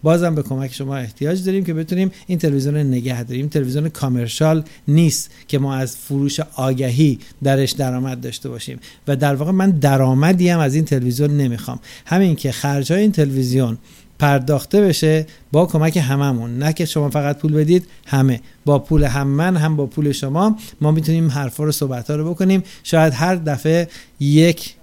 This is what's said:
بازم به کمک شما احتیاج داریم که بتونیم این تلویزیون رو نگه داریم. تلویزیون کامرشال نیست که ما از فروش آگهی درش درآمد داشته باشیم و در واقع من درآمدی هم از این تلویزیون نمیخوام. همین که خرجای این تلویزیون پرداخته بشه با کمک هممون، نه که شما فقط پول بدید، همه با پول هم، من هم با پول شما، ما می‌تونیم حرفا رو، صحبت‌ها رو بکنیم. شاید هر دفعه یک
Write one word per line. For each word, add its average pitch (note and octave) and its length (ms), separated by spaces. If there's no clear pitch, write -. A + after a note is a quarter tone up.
بازم E3+ 320
به D3 80
کمک C3+ 320
شما C#3 220
احتیاج C#3+ 480
داریم F#3+ 200
که E3 100
بتونیم F3+ 360
این F3+ 120
تلویزیون C#3+ 360
رو D3+ 80
نگه B2+ 400
داریم. B2 260
تلویزیون C#3+ 400
کامرشال D3+ 760
نیست D3+ 420
که C#3+ 100
ما C3+ 160
از C3 220
فروش C#3 440
آگهی C3 800
درش C3+ 280
درآمد B2+ 500
داشته B2 280
باشیم B2 320
و C#3+ 80
در C#3+ 180
واقع D3+ 160
من F#3+ 200
درآمدی C#3+ 760
هم E3+ 100
از C#3 160
این D#3+ 100
تلویزیون C#3 520
نمیخوام. B2 440
همین F3+ 300
که C3 160
خرجای C#3+ 480
این G#3+ 120
تلویزیون C3 680
پرداخته C#3+ 640
بشه D#3 460
با E3 140
کمک D#3 300
هممون، C3 600
نه D3+ 140
که E3 120
شما D3 260
فقط C#3+ 280
پول D#3 140
بدید، D#3 340
همه C3 340
با C#3+ 140
پول D3+ 260
هم، C#3 220
من D#3+ 300
هم D#3 200
با C#3+ 100
پول D3 260
شما، F3+ 460
ما D3+ 100
می‌تونیم D#3+ 400
حرفا C#3 340
رو، D3+ 80
صحبت‌ها C3 440
رو D#3+ 180
بکنیم. F#3+ 280
شاید D#3+ 300
هر E3 220
دفعه D#3+ 540
یک D#3 640